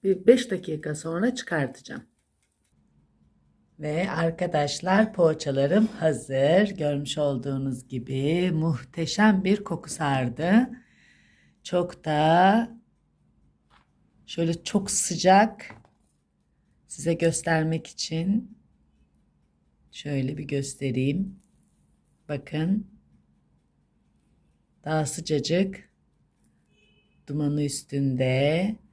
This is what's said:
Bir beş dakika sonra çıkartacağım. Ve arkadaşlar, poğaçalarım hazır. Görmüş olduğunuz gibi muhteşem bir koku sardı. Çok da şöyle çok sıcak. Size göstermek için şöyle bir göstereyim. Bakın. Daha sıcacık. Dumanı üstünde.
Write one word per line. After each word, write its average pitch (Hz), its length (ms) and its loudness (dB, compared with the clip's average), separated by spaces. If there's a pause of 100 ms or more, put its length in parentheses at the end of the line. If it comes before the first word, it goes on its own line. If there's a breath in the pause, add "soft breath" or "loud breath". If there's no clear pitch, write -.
Bir 190 240 0
beş 240 240 6
dakika 156 440 -6
sonra 170 400 -4
çıkartacağım. - 680 -6 (1800)
Ve 160 320 -4
arkadaşlar, 165 1000 0
poğaçalarım 156 760 2
hazır. 160 920 2
Görmüş 147 400 -4
olduğunuz 135 720 -2
gibi 139 640 -2
muhteşem 165 920 0
bir 196 200 2
koku - 260 -8
sardı. 147 800 0 (960 loud breath)
Çok - 420 -4
da 170 640 4 (1600)
şöyle 165 380 -4
çok - 280 -2
sıcak. 190 760 2 (1200)
Size - 260 -2
göstermek 160 720 0
için 185 720 -4 (1300)
şöyle 143 460 -4
bir - 100 -12
göstereyim. 139 920 -4 (920)
Bakın. 156 580 -4 (2000)
Daha 156 200 0
sıcacık. 165 840 -2 (1400)
Dumanı 147 360 -2
üstünde. 139 1120 0 (180)